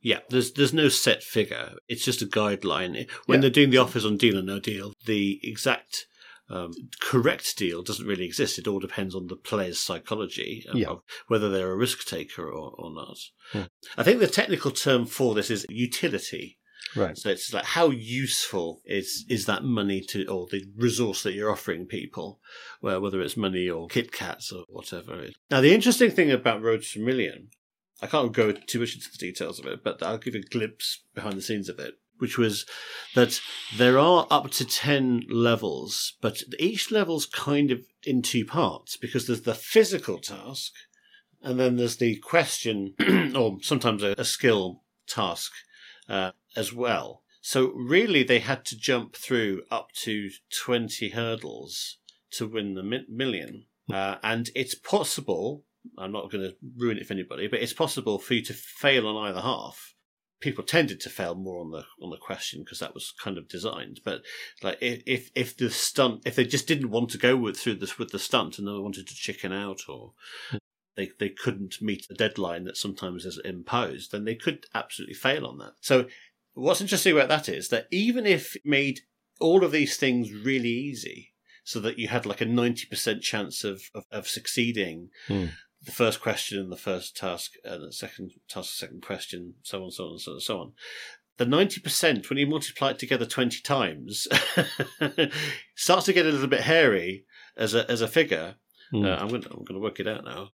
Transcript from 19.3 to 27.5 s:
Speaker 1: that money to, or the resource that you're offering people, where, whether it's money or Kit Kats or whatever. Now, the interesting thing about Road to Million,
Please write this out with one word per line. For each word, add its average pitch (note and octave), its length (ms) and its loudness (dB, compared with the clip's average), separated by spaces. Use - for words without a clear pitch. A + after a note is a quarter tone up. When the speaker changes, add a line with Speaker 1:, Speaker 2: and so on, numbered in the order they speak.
Speaker 1:
that G2+ 180 0
money G2+ 440 2
to, G2+ 180 -4
or F2+ 240 -4
the G2 140 -4
resource A2+ 480 0
that F#2+ 100 -2
you're G#2 160 -2
offering F#2 360 -4
people, F#2+ 540 -10
where, F#2+ 200 0
whether G2 200 -2
it's F2 160 -2
money F#2 320 0
or E2 200 -4
Kit A#2+ 240 -2
Kats - 400 -8
or F2+ 160 -12
whatever. E2+ 580 -12
Now, C#3 100 6
the D3 140 12
interesting A#3 380 8
thing D#3+ 180 6
about A#2 320 4
Road A2+ 200 4
to G#2+ 120 -6
Million, A#2 440 0